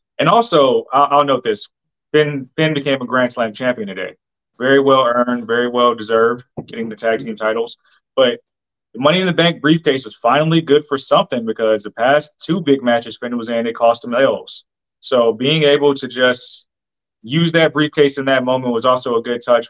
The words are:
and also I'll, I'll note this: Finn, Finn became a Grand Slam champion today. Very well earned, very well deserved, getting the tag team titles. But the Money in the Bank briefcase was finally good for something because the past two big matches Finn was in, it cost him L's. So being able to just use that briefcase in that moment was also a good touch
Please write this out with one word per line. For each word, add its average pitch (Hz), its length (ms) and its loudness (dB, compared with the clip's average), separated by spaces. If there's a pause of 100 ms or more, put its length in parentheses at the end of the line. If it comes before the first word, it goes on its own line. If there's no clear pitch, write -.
(180)
and 147 100 0
also 156 640 2
I'll, 139 260 4
I'll 147 60 4
note 135 180 0
this: 107 260 -4 (440)
Finn, 147 440 0
Finn 156 180 0
became 135 280 -2
a 123 40 -8
Grand 123 260 0
Slam 113 200 -4
champion 120 360 -4
today. 95 260 -10 (420)
Very 135 220 2
well 135 260 4
earned, 120 420 0
very 120 220 0
well 120 260 2
deserved, 113 500 0 (220)
getting 113 220 -10
the 107 60 -12
tag 110 260 -2
team 113 140 -10
titles. 110 420 -4 (380)
But 123 260 2 (520)
the 117 80 -10
Money 156 200 2
in 185 60 -2
the 175 60 0
Bank 165 280 0
briefcase 147 440 2
was 107 100 -18
finally 156 460 2
good 151 260 0
for 135 120 -4
something 135 460 0
because 110 380 0
the 104 80 -14
past 139 500 0
two 180 200 -4
big 139 220 2
matches 120 340 -2
Finn 120 200 -8
was 113 120 -8
in, 117 180 -2
it 113 80 -6
cost 117 300 2
him 120 100 -6
L's. 120 520 -2 (340)
So 117 320 2
being 143 300 -2
able 143 320 4
to 135 120 -10
just - 640 -4 (540)
use 160 300 -2
that 160 200 2
briefcase 143 460 0
in 135 80 -6
that 131 180 2
moment 127 300 -2
was 113 100 -2
also 127 320 0
a 117 60 -2
good 120 220 -6
touch 117 260 2